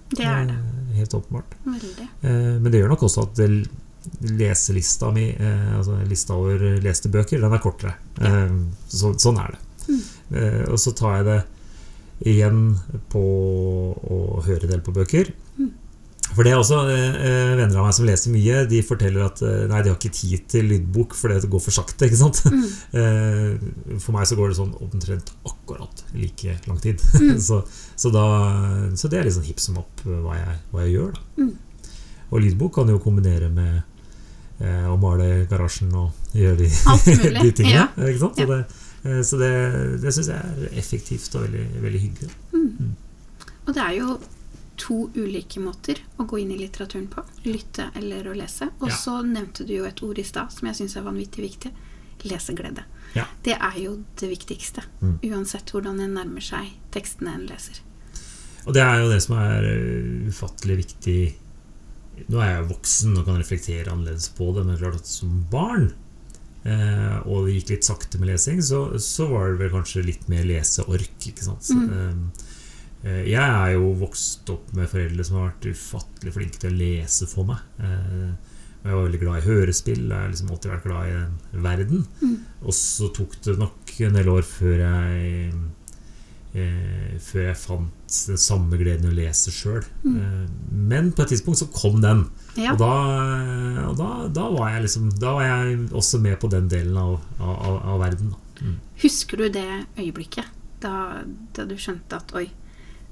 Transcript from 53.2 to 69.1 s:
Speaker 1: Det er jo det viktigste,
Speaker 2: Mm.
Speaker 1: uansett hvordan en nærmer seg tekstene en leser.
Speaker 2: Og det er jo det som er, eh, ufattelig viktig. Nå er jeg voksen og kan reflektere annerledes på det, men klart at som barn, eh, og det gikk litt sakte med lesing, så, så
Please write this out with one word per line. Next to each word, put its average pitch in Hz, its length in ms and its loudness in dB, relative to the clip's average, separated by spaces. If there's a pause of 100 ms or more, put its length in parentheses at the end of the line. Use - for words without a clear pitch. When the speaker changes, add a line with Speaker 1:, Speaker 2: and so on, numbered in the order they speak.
Speaker 1:
Det 233 100 0
er 190 240 -4
jo 190 140 -8 (240)
det 190 140 -8
viktigste, - 520 -10 (200)
Speaker 2:
Mm. 90 200 0
Speaker 1:
uansett 196 500 -6
hvordan 196 300 -6
en 196 140 -4
nærmer 180 260 -10
seg 202 300 -10 (200)
tekstene - 440 -10
en 92 100 -10
leser. - 320 -16 (880)
Speaker 2:
Og 131 80 -2
det 131 80 6
er 123 200 6
jo 117 80 4
det 107 120 6
som 113 160 0
er, 107 260 2
eh, 60 680 -2
ufattelig 95 480 -4
viktig. 92 420 -2 (1120)
Nå 113 120 0
er 95 140 2
jeg 85 140 -2
voksen 107 480 2
og 85 80 2
kan 90 120 2
reflektere 85 540 -4
annerledes 85 380 -4
på 90 260 -4
det, 98 100 0
men 87 120 0
klart 87 180 -4
at 85 120 -8
som 87 420 -2
barn, 170 440 2 (720)
eh, 104 600 0
og 101 200 0
det 98 160 0
gikk - 80 -10
litt 101 160 -2
sakte - 340 -4
med 92 100 2
lesing, 139 320 0
så, 139 380 0
så 156 300 -2